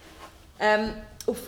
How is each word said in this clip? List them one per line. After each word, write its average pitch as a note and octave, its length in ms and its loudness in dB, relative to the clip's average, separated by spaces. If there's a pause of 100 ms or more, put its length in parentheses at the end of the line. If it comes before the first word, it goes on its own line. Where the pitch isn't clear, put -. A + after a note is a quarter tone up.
(580)
Ähm, G#3+ 340 4 (340)
auf, B3 220 0